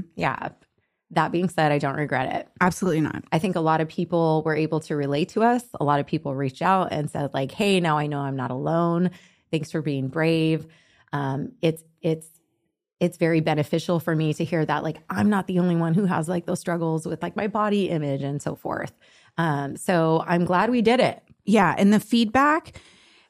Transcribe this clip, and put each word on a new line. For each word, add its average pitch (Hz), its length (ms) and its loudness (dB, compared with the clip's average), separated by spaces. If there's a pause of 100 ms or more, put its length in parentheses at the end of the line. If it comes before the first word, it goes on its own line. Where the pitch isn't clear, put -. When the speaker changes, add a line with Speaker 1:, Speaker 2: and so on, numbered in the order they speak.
(140)
Speaker 1:
Yeah. - 360 -4 (600)
That 160 200 0
being 175 160 0
said, 151 240 2
I 147 60 2
don't 143 180 -2
regret 135 400 -2
it. - 120 -8 (120)
Speaker 2:
Absolutely 170 400 2
not. - 320 -2
Speaker 1:
I 165 60 2
think 185 180 -2
a 170 40 0
lot 160 200 4
of 160 80 -2
people 165 560 0
were 156 100 0
able 156 260 0
to 156 140 -6
relate 143 360 -2
to 208 120 -2
us. 240 220 2 (160)
A - 20 0
lot 143 180 2
of 139 60 -4
people 151 280 -4
reached 135 260 -4
out 185 320 2
and 151 180 -4
said, 139 220 -6
like, 135 180 -4
"Hey, 196 300 2
now 160 160 2
I 147 120 -2
know 147 120 -4
I'm 139 160 -4
not 127 140 -4
alone. 170 580 0 (420)
Thanks 156 220 -4
for 160 80 -2
being 135 280 -2
brave." 160 580 0 (480)
Um, 139 380 -4 (100)
it's, 160 200 0 (200)
it's, 160 240 -2 (720)
it's 175 160 0
very 165 240 2
beneficial 160 600 0
for 165 140 -2
me 156 200 0
to 165 100 -4
hear 156 220 0
that, 147 160 -2
like, 156 160 -4 (100)
I'm 208 220 2
not 196 160 0
the 180 140 0
only 175 160 2
one 165 180 0
who 202 100 2
has, 165 240 0
like, 175 160 -2
those 175 160 -4
struggles 165 460 -2
with, 170 160 -6
like, 175 140 -8
my 208 100 -4
body 208 420 0
image 147 320 -2
and 139 220 -6
so - 120 -6
forth. - 380 -8 (460)
Um, 143 380 -2
so 165 500 2
I'm 175 180 2
glad 180 240 2
we 247 140 2
did 233 180 4
it. 151 220 0 (240)
Speaker 2:
Yeah. 196 320 4
And 196 120 6
the 208 100 6
feedback 262 800 0 (520)